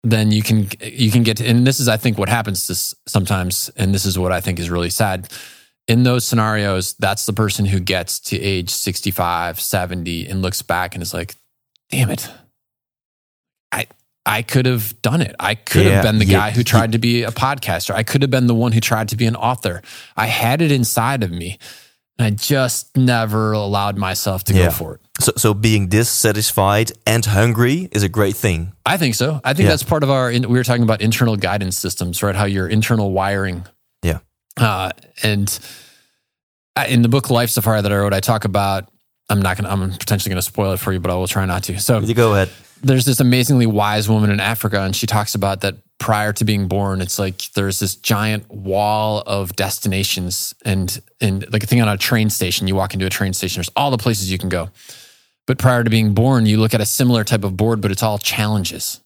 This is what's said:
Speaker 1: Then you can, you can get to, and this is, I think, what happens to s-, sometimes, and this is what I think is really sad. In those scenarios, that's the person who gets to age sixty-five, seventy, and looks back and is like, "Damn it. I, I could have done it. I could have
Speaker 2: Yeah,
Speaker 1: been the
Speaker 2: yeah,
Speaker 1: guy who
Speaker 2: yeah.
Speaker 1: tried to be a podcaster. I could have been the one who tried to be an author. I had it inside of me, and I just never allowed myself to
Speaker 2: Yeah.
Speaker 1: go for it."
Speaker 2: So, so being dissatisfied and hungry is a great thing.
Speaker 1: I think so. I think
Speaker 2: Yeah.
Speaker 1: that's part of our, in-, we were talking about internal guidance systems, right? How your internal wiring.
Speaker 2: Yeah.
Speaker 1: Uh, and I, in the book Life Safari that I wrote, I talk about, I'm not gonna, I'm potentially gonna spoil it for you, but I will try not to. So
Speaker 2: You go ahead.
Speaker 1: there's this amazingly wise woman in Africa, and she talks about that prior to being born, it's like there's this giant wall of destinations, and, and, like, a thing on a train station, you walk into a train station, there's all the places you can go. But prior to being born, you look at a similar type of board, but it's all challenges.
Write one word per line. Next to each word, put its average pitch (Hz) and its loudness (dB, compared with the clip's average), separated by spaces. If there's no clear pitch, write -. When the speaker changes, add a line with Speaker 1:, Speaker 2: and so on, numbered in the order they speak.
Speaker 1:
Then 110 4
you 107 4
can, 107 2
you 110 0
can 120 4
get 113 2
to, 113 -4
and 120 4
this 135 2
is, 127 0
I 110 2
think, 110 0
what 98 -2
happens 104 -2
to 85 -6
s-, - -6
sometimes, 92 -2
and 95 0
this 95 0
is 92 0
what 90 0
I 90 0
think 87 -4
is 87 -4
really 87 -2
sad. 95 -4
In 120 4
those 123 2
scenarios, 107 0
that's 98 -2
the 107 -4
person 104 0
who 95 2
gets 90 -4
to 101 -4
age 92 -2
sixty-five, 87 -4
seventy, 87 -4
and 95 -4
looks 90 -4
back 87 -4
and 90 -8
is 85 -8
like, 85 -8
"Damn 127 0
it. - -8
I, - -6
I 107 0
could 127 0
have 120 -2
done 113 0
it. - -4
I 104 -2
could 98 2
have 98 6
Speaker 2:
Yeah, 98 6
Speaker 1:
been 110 4
the 107 4
Speaker 2:
yeah, 98 6
Speaker 1:
guy 104 0
who 113 0
Speaker 2:
yeah. 120 2
Speaker 1:
tried 113 4
to 117 0
be 120 0
a 104 -4
podcaster. 123 -2
I 110 0
could 139 0
have 139 0
been 127 4
the 117 4
one 117 2
who 117 4
tried 110 -2
to 107 -6
be 117 0
an 113 0
author. 110 -2
I 107 0
had 131 0
it 156 4
inside 123 0
of 90 -2
me, 87 -8
and 120 2
I - 2
just - -2
never 110 2
allowed 101 -2
myself 95 -2
to - 0
Speaker 2:
Yeah. 90 6
Speaker 1:
go 82 2
for - -8
it." - -20
Speaker 2:
So, - 2
so 107 2
being 104 2
dissatisfied 104 2
and 113 2
hungry 120 2
is 101 0
a 95 2
great 101 0
thing. 90 -2
Speaker 1:
I 98 0
think 123 0
so. 143 -2
I 135 0
think 190 4
Speaker 2:
Yeah. 196 6
Speaker 1:
that's 151 0
part 151 0
of 135 2
our, 127 2
in-, 120 0
we 120 4
were 127 2
talking 120 2
about 110 2
internal 113 2
guidance 95 -2
systems, 90 -6
right? 98 0
How 104 0
your 98 -2
internal 107 0
wiring. 95 -2
Speaker 2:
Yeah. 82 0
Speaker 1:
Uh, 95 0
and 101 0
I, 139 0
in 123 4
the 117 4
book 135 2
Life 120 2
Safari 110 0
that 101 0
I 101 2
wrote, 101 2
I 98 0
talk 110 -2
about, 98 -2
I'm 101 2
not 92 0
gonna, 101 -4
I'm 95 0
potentially 95 -4
gonna 90 -2
spoil 98 -2
it 92 -2
for - -2
you, 92 -2
but 90 -2
I 90 0
will 92 -2
try 95 -2
not 90 -2
to. 95 -6
So 113 2
Speaker 2:
You 107 0
go 113 4
ahead. 95 2
Speaker 1:
there's 131 4
this 131 0
amazingly 123 4
wise 104 0
woman 107 4
in 101 0
Africa, 101 0
and 98 -2
she - -4
talks 104 -2
about 98 -2
that 98 -2
prior 107 0
to - -2
being 101 0
born, 95 0
it's 90 -6
like 95 -4
there's 98 -2
this 95 -2
giant 107 -2
wall 104 -2
of 98 -4
destinations, 95 -4
and, 95 -2
and, 95 -2
like, 107 0
a 110 -8
thing 120 4
on 110 4
a 101 0
train 110 0
station, 92 -2
you 95 0
walk 92 -2
into 95 -2
a 92 0
train 92 -2
station, 90 -4
there's 87 -4
all 143 0
the 120 0
places 98 -2
you 92 -2
can 92 -4
go. 87 -4
But 135 0
prior 123 4
to 113 2
being 110 2
born, 117 4
you 107 4
look 110 2
at 110 2
a 101 0
similar 123 2
type 104 -2
of 95 -4
board, 110 0
but 101 0
it's 95 -4
all 107 -2
challenges. 104 -4